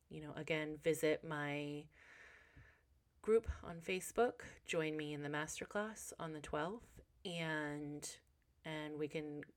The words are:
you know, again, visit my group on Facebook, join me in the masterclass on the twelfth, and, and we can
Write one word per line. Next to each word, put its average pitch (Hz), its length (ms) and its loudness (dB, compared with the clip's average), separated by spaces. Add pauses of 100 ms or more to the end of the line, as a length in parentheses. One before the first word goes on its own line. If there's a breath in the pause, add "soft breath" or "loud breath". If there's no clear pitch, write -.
you 156 120 -8
know, 147 140 -8
again, 156 480 0
visit 156 400 6
my 147 600 -2 (1400 loud breath)
group 226 260 6 (160)
on 165 140 -8
Facebook, 190 640 2 (240)
join 156 320 2
me 151 160 0
in 147 100 -2
the 143 60 -2
masterclass 208 880 -2
on 160 140 -2
the 151 80 -6
twelfth, 165 600 -2 (240)
and, 151 840 0 (560)
and 151 340 -4
we 151 80 2
can 151 340 -4 (160)